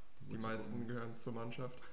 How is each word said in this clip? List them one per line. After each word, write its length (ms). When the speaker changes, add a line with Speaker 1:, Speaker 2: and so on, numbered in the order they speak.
Speaker 1:
Die 80
Speaker 2:
die 40
Speaker 1:
zu 60
Speaker 2:
meisten 320
Speaker 1:
gucken. 160
Speaker 2:
gehören 280
zur 180
Mannschaft. 460